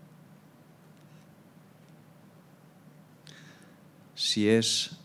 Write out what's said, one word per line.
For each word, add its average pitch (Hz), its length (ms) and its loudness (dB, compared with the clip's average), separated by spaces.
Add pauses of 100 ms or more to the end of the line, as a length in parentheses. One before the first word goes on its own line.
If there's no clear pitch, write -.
(4000)
si - 320 0
es 110 580 2